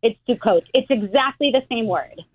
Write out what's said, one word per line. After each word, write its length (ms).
it's 260
Sukkot. 360
It's 160
exactly 600
the 180
same 180
word. 340